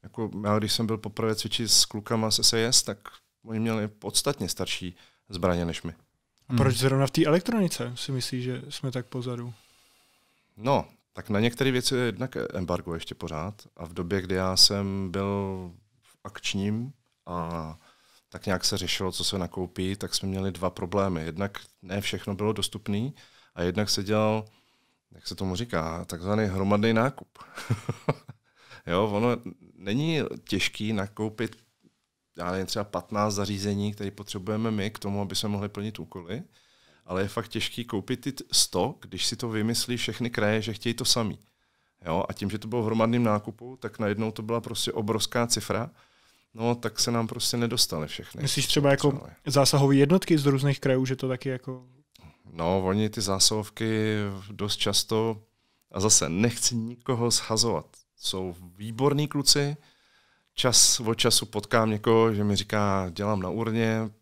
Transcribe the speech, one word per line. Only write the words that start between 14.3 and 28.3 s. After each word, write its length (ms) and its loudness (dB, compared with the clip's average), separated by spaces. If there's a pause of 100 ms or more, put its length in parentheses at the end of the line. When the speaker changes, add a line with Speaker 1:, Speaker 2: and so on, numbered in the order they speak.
Speaker 1:
já 220 0
jsem 540 4
byl 600 -4 (300)
v 220 -20
akčním 680 -4 (320)
a 520 -6 (520)
tak 160 -12
nějak 200 0
se 120 0
řešilo, 340 -2
co 120 -6
se 140 -2
nakoupí, 580 -4
tak 200 -8
jsme 140 -2
měli 220 -2
dva 180 -2
problémy. 560 -2
Jednak 340 -6 (220)
ne 200 -6
všechno 340 -4
bylo 180 -2
dostupné 580 -4 (440)
a 60 -4
jednak 280 0
se 140 0
dělal, 420 0 (680)
jak 160 -16
se 80 -10
tomu 200 -2
říká, 500 -4
takzvaný 400 0
hromadný 480 2
nákup. 340 0 (160)
<laughs> 640 -6 (800)